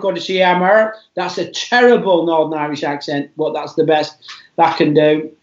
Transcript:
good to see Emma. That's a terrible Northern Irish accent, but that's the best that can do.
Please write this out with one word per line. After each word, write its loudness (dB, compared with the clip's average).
good -2
to -6
see -2
Emma. 2
That's -6
a -6
terrible 2
Northern 0
Irish -6
accent, -6
but -4
that's -10
the 0
best -2
that 2
can 0
do. 2